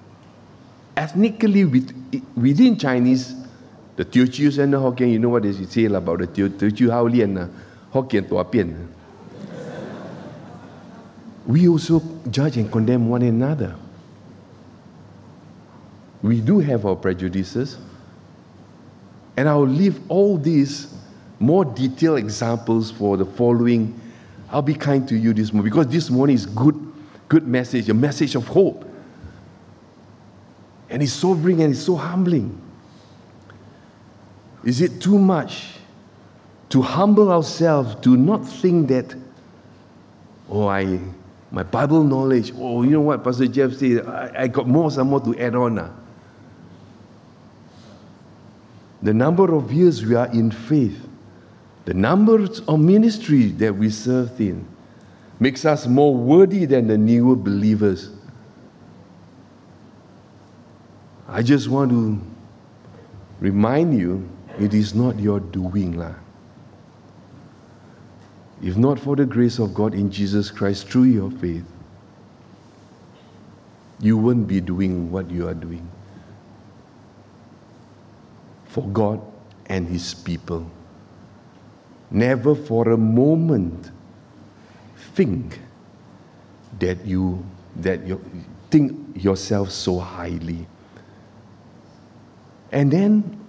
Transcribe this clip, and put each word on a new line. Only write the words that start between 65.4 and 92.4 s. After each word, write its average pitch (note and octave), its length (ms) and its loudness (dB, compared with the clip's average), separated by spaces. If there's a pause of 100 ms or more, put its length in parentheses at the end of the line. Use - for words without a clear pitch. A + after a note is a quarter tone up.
lah. E2+ 180 -10 (2500)
If F#2 160 -6
not B2+ 220 2
for C#3 160 -4
the C#3 120 2
grace A#2+ 340 0
of G2 140 -4
God G#2 200 -2
in G2 160 -2
Jesus G2+ 400 -4
Christ G2+ 380 -6
through B2+ 160 2
your G#2+ 260 2
faith, F2 340 -8 (2250)
you G#2+ 160 2
won't A2+ 320 0
be F#2+ 120 -2
doing F2+ 520 -4
what F2+ 180 -8
you F2 160 -6
are E2 80 -8
doing E2+ 340 -14 (2750)
for - 240 -8
God G#2+ 340 -2 (440)
and F#2 220 -4
His F2 240 -8
people. E2 560 -10 (1400)
Never B2 440 2
for A2+ 360 0
a A2+ 60 4
moment A2+ 920 0 (1200)
think B2 460 -2 (1160)
that F2+ 260 -4
you, F#2 400 -4 (320)
that F2+ 300 -4
you F#2+ 160 -8 (480)
think C#3 520 -2
yourself G2 480 -2
so F2+ 280 -4
highly. E2+ 680 -10 (2000)